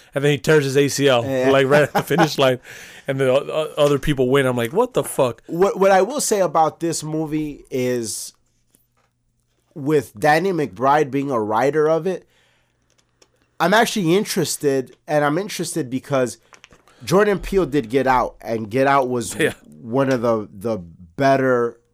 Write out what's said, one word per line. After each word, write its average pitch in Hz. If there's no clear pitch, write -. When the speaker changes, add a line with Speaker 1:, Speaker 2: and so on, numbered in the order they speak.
Speaker 1:
and 139
then 147
he 143
tears 156
his 135
A 143
C 135
L, 123
Speaker 2:
Yeah. 131
Speaker 1:
like, 135
right 147
at 135
the 190
Speaker 2:
<laughs> -
Speaker 1:
finish 151
line, 131
and 135
the 135
o-, 143
o-, 156
other 143
people 135
win. 135
I'm 127
like, 117
"What 247
the 143
fuck?" -
Speaker 2:
What, 180
what 196
I 190
will 254
say 214
about 156
this 160
movie 156
is, 123
with 143
Danny 156
McBride 139
being 139
a 120
writer 135
of 160
it, 185
I'm 180
actually 208
interested, 147
and 151
I'm 147
interested 170
because 131
Jordan 196
Peele 190
did 131
Get 127
Out, 127
and 110
Get 131
Out 139
was 113
Speaker 1:
Yeah. 131
Speaker 2:
one 131
of 127
the, 113
the 104
better 120